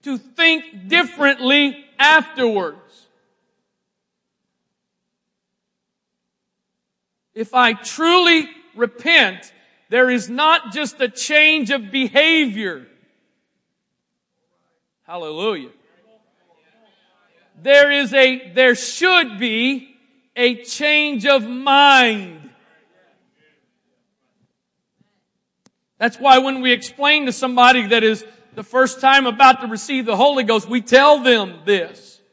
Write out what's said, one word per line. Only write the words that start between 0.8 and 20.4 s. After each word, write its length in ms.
differently 960
afterwards. 1080
If 200
I 200
truly 760
repent, 760
there 200
is 200
not 420
just 300
a 80
change 600
of 200
behavior. 960
Hallelujah. 640
There 300
is 220
a, 400
there 220
should 640
be 560
a 280